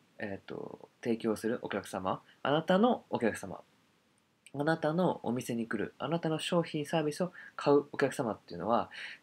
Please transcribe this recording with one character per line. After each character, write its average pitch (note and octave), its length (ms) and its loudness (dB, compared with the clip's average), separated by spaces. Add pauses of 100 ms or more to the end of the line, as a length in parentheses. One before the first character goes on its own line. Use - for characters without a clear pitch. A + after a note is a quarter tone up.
(180)
え G2 260 -8
ー - 40 -18
と、 - 400 -12 (140)
提 A2+ 160 0
供 A2 180 0
す A2+ 100 -6
る - 160 0
お - 60 -8
客 G2 180 -4
様、 F#2+ 340 -2 (220)
あ B2+ 80 2
な D3+ 120 4
た F3+ 160 6
の A#3 320 4
お A#2+ 80 0
客 G#2+ 180 2
様、 F#2 240 -10 (1000)
あ C#3+ 60 -2
な D#3+ 140 2
た D3+ 140 0
の E3+ 300 2
お A#2 100 -2
店 B2 220 -4
に A#2 120 -2
来 G#2 160 -2
る、 E2+ 160 -4
あ B2 100 -4
な E3 100 0
た E3 100 -2
の D#3 100 0
商 F3 240 2
品 D3+ 240 -4
サ E3 140 0
ー D3+ 40 0
ビ D3+ 80 0
ス E3 120 -4
を F3 80 -4 (240)
買 C#3+ 180 6
う C#3+ 180 6
お - 60 -6
客 C3+ 160 2
様 A#2 180 -2
っ G2 60 -8
て - 160 -14
い - 20 -8
う E2+ 40 -8
の F2+ 80 -2
は、 G#2+ 220 2 (320)